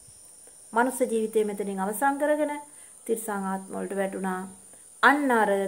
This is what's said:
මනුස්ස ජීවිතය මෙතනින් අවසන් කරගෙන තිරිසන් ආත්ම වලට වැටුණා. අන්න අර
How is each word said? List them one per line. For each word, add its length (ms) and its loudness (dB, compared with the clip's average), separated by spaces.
මනුස්ස 280 0
ජීවිතය 420 0
මෙතනින් 360 -4
අවසන් 380 0
කරගෙන 360 0
තිරිසන් 420 -4
ආත්ම 280 -6
වලට 240 -8
වැටුණා. 460 -4
අන්න 280 6
අර 200 4